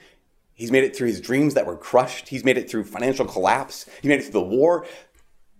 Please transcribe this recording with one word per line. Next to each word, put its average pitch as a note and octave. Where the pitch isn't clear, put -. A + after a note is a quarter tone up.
He's A2+
made C3+
it C3
through B2
his G2
dreams C3
that C3
were F2
crushed. -
He's B2+
made B2+
it A#2
through A2
financial B2+
collapse. G#2+
He C#3
made C#3
it -
through -
the -
war. C#3